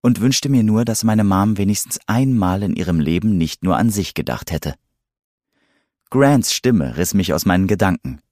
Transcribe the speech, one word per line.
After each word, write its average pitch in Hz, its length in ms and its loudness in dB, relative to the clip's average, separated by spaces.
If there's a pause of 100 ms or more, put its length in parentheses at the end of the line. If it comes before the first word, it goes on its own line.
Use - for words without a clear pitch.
Und 123 200 0
wünschte 131 280 0
mir 127 140 2
nur, 107 220 2
dass 113 180 -4
meine 110 200 2
Mom 98 340 2
wenigstens 101 500 -4
einmal 110 560 0
in 92 120 -2
ihrem 85 240 0
Leben 90 380 0
nicht 80 260 -4
nur 87 140 0
an 110 120 2
sich 101 240 -4
gedacht 64 380 -6
hätte. 76 240 -6 (1300)
Grants 139 440 2
Stimme 78 440 0
riss 90 160 -2
mich 92 200 0
aus - 120 -2
meinen 95 220 2
Gedanken. 90 520 -2 (120)